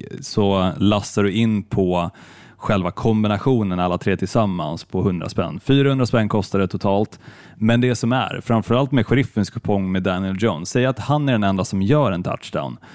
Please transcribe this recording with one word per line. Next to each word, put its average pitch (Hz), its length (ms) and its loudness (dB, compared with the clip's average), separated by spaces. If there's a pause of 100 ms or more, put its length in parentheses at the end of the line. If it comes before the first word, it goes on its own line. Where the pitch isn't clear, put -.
(220)
så 98 560 2
lastar 101 460 2
du 101 80 2
in 110 320 0
på 90 480 0 (460)
själva 98 340 0
kombinationen, 107 880 0
alla 90 180 0
tre 95 200 0
tillsammans, 90 680 -2
på - 180 -6
hundra 87 280 -2
spänn. - 300 -4
Fyrahundra 135 460 2
spänn 110 240 2
kostar 98 300 -2
det 95 80 2
totalt. 101 520 -2 (360)
Men 117 260 2
det 123 140 2
som 117 180 -2
är, - 320 -2
framförallt 120 460 2
med 131 160 2
sheriffens 117 420 0
kupong 98 420 -2
med 92 120 0
Daniel 95 360 -2
Jones, 92 300 -2
säg 123 160 0
att 127 140 -2
han 143 300 0
är 127 40 2
den 107 100 2
enda 95 220 0
som 95 160 -2
gör 123 300 2
en 87 120 -4
touchdown. 67 540 -6 (180)